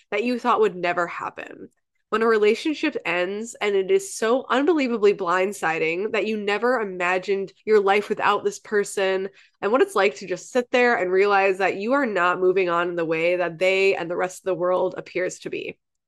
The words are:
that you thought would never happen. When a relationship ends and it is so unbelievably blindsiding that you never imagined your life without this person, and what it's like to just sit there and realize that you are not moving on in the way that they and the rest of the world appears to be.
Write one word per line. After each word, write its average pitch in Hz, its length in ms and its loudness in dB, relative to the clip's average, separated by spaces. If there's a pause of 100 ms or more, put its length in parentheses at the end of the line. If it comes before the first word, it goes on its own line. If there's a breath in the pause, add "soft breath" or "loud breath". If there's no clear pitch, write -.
that 208 140 -4
you 247 160 -2
thought 233 200 2
would 202 160 2
never 175 300 -2
happen. - 640 -12 (420)
When 220 120 0
a 226 40 2
relationship 226 760 2
ends 190 560 -4
and 202 140 0
it 190 160 0
is 196 240 0
so 240 340 0
unbelievably 247 640 2
blindsiding 180 1000 -2
that 202 120 0
you 220 120 -2
never 214 440 0
imagined 185 720 -2 (120)
your 214 140 6
life 202 300 2
without 208 340 0
this 202 140 -4
person, 196 720 -2 (320 soft breath)
and 196 100 -2
what 277 120 4
it's 392 100 -2
like 208 220 2
to 202 100 -14
just 175 240 -8
sit 247 220 -2
there 247 240 4
and 180 160 -2
realize 196 480 4
that 180 160 0
you 208 180 -2
are 277 140 0
not 180 320 0
moving 185 280 2
on 175 220 0
in 175 60 -6
the 170 100 -2
way 165 300 0
that 170 240 -4
they 190 340 2
and 170 160 -4
the 175 80 -6
rest 185 220 -4
of - 60 -14
the 185 100 0
world 180 420 -2
appears 175 440 -6
to - 100 -10
be. - 260 -10 (300)